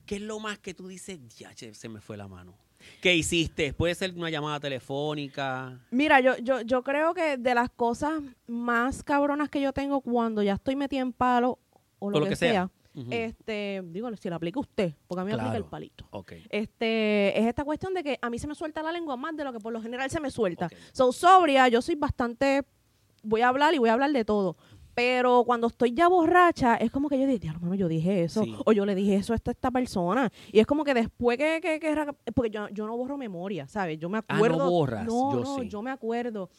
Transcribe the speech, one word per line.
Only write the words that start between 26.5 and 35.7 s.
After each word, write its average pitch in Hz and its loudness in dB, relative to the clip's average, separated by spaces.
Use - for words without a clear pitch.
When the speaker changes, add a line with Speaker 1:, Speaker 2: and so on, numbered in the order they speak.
Speaker 2:
es 233 0
como 285 0
que 277 0
yo 269 2
digo, 254 2
"Diablo, 160 -8
mano, 175 -2
yo 190 0
dije 170 0
eso", 202 0
Speaker 1:
Sí. 113 -4
Speaker 2:
o 220 6
"Yo 202 2
le 202 0
dije 196 2
eso 202 0
a 220 0
esta, - -4
esta 247 -4
persona". 233 0
Y 208 8
es 220 6
como 294 0
que 277 0
después 240 0
que, 311 0
que, 311 -2
que 311 -2
ra-, 294 -4
porque 233 0
yo, 208 -8
yo 214 -8
no 226 -8
borro 254 -6
memoria, 185 -8
¿sabes? 165 -6
Yo 165 -8
me 214 -4
Speaker 1:
Ah, 220 -8
¿no 139 -2
Speaker 2:
acuerdo. 180 2
Speaker 1:
borras? 127 2
Speaker 2:
No, 240 0
Speaker 1:
Yo - 0
Speaker 2:
no, 277 -4
Speaker 1:
sí. 214 -8
Speaker 2:
yo 208 -10